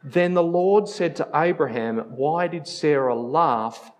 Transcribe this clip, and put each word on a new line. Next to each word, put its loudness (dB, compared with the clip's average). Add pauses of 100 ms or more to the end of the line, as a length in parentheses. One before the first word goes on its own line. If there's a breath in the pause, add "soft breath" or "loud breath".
Then 0
the 4
Lord 2
said -4
to -6
Abraham, 0 (180)
'Why 0
did -8
Sarah 0
laugh 0